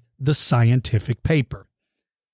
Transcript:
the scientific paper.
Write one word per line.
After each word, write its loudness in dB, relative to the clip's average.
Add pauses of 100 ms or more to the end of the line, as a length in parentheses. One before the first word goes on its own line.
(200)
the 0
scientific 0
paper. -2 (680)